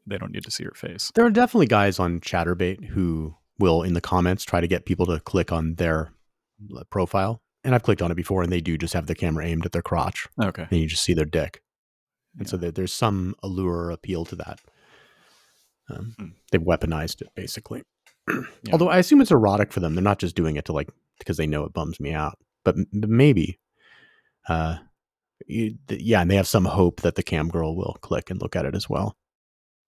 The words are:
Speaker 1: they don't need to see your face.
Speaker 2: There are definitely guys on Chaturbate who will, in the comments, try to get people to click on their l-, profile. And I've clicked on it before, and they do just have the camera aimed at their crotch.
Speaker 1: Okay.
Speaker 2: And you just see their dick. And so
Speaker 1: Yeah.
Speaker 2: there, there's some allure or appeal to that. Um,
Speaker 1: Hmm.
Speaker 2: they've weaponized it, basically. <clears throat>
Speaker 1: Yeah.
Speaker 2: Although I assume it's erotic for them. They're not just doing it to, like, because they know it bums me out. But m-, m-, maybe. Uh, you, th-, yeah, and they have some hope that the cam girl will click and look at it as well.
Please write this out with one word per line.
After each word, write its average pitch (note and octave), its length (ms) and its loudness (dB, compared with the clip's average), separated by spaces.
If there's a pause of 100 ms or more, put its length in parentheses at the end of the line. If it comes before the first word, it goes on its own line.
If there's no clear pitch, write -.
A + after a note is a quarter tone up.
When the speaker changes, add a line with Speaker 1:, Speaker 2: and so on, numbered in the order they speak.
Speaker 1:
they G2+ 120 -6
don't - 140 -10
need - 120 -10
to A2+ 60 -12
see - 140 -8
your - 100 -12
face. - 400 -10
Speaker 2:
There A#3 100 6
are A#3+ 60 6
definitely A3+ 380 4
guys G2+ 300 4
on F2 220 0
Chaturbate F2+ 640 -2
who D#2+ 500 -2 (240)
will, E2+ 240 4
in F2+ 120 0
the E2+ 80 0
comments, F2+ 420 0
try F2 160 0
to E2+ 80 0
get F2 160 -2
people F#2+ 220 0
to E2+ 140 -2
click - 320 -2
on E2 240 -2
their D#2+ 360 0 (580)
l-, B1+ 200 -14
profile. G2 500 -2 (220)
And B2+ 120 0
I've A#2+ 100 4
clicked G2 180 2
on F2 80 0
it E2+ 60 -2
before, F2+ 260 -2
and F2 100 0
they F2 80 0
do E2 160 -2
just E2 160 -4
have E2 140 -4
the E2 80 -2
camera D#2+ 320 -2
aimed E2 180 -2
at - 80 -6
their E2+ 80 -2
crotch. - 460 -4 (160)
Speaker 1:
Okay. F2+ 280 -4
Speaker 2:
And E2+ 100 4
you D#2+ 60 2
just D#2 180 -4
see F2+ 100 2
their D#2 100 2
dick. D#2 380 -4 (760)
And G2+ 80 -8
so G2 100 -4
Speaker 1:
Yeah. E2+ 60 -4
Speaker 2:
there, F2 100 -2
there's F#2 200 -4
some G2 500 -2
allure F#2 320 -2
or E2+ 160 -6
appeal E2+ 360 -6
to F#2 100 -14
that. - 240 -14 (1300)
Um, A2+ 300 -12
Speaker 1:
Hmm. G2+ 80 -12 (240)
Speaker 2:
they've F#2 100 2
weaponized E2 640 -2
it, - 120 -20
basically. - 520 -12
<clears throat> - 60 -20 (720)
Speaker 1:
Yeah. G2 100 -12
Speaker 2:
Although E3+ 160 4
I E3+ 80 4
assume C#4 240 8
it's B3+ 100 6
erotic G#2 420 6
for G2 80 -2
them. D#2+ 140 0
They're F#2 80 0
not G2+ 160 4
just F2 160 -4
doing D#2+ 220 0
it D2 100 -4
to, E2 60 -4
like, D2 160 -2 (300)
because - 180 -6
they D#2+ 100 0
know D2+ 180 -2
it - 100 -10
bums - 260 -6
me C#2+ 140 -6
out. D2+ 240 -4 (260)
But F#2 120 2
m-, F#2+ 180 0
m-, G#2+ 200 0
maybe. A#2 440 4 (920)
Uh, E2 300 -2 (680)
you, A2+ 300 -6 (100)
th-, - 140 -8
yeah, G2+ 220 4
and F2 80 2
they G2 60 4
have G2 120 2
some F#2+ 160 2
hope F2 380 2
that E2+ 140 0
the F2+ 60 -2
cam E2 280 -2
girl E2 260 -2
will - 240 -6
click - 300 -4
and F#2+ 100 -8
look - 160 -6
at - 80 -2
it C#2 100 -4
as - 140 -6
well. - 300 -4 (680)